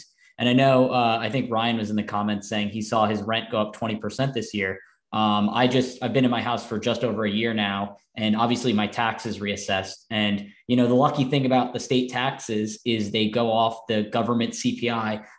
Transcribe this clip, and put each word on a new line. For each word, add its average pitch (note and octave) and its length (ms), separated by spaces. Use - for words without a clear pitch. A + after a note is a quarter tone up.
And A#2+ 100
I B2 40
know, C3 360
uh, A#2 320
I A2 80
think B2 220
Ryan A#2 260
was G#2+ 120
in G#2+ 60
the G#2 80
comments G#2 460
saying G#2 200
he G#2+ 120
saw A2 240
his G#2 160
rent A2 300
go A2 100
up G#2+ 120
twenty A2 220
percent C3 380
this - 200
year. F#2+ 260
Um, G#2 380
I B2 160
just, B2+ 360
I've A#2 80
been B2+ 140
in A#2+ 60
my A#2 100
house A2+ 240
for A2 140
just A#2 240
over A2 200
a G#2 60
year A2+ 240
now, G2+ 440
and G#2+ 180
obviously A#2+ 380
my G#2 140
tax A2+ 400
is G#2 100
reassessed. G2 720
And, G#2 380
you B2 80
know, B2 120
the B2 80
lucky C#3+ 300
thing C3+ 200
about B2+ 260
the A#2+ 80
state B2+ 300
taxes A2+ 760
is A2 280
they A2 180
go A#2 220
off A2+ 360
the G#2+ 180
government A2+ 500
C - 240
P A#2 100
I. A2 340